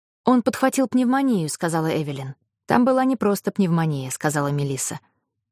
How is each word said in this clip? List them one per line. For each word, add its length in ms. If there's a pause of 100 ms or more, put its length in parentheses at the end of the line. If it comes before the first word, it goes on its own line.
(260)
"Он 180
подхватил 440
пневмонию", — 640
сказала 380
Эвелин. 480 (320)
"Там 180
была 180
не 120
просто 360
пневмония", — 600
сказала 380
Мелисса. 500 (520)